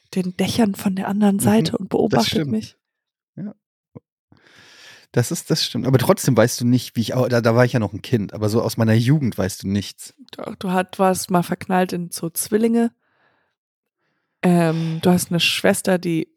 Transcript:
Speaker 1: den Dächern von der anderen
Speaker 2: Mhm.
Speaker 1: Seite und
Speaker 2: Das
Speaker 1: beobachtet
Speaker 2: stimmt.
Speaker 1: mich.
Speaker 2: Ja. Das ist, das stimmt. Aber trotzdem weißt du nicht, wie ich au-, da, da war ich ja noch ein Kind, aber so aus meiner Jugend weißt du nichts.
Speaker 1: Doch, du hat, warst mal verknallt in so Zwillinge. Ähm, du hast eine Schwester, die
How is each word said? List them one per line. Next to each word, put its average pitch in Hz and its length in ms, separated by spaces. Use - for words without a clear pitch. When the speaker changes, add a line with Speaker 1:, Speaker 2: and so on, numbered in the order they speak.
Speaker 1:
den 185 220
Dächern 196 400
von 190 220
der 190 100
anderen 202 300
Speaker 2:
Mhm. - 20
Speaker 1:
Seite 202 380
und - 160
Speaker 2:
Das - 40
Speaker 1:
beobachtet - 300
Speaker 2:
stimmt. 143 240
Speaker 1:
mich. 110 260
Speaker 2:
Ja. 202 180
Das 123 200
ist, - 180
das - 160
stimmt. - 220
Aber 135 100
trotzdem - 400
weißt 113 240
du 123 60
nicht, 123 280
wie 117 60
ich 104 140
au-, 123 120
da, 120 140
da 113 140
war 123 100
ich 120 80
ja 131 60
noch 104 140
ein 98 100
Kind, 104 280
aber 104 160
so 107 140
aus - 160
meiner 110 160
Jugend 120 420
weißt - 280
du 101 40
nichts. - 460
Speaker 1:
Doch, - 240
du 190 120
hat, 185 300
warst 190 320
mal 175 100
verknallt 185 520
in 175 180
so - 180
Zwillinge. 233 600
Ähm, 165 580
du 185 80
hast 180 220
eine 170 80
Schwester, - 580
die 170 400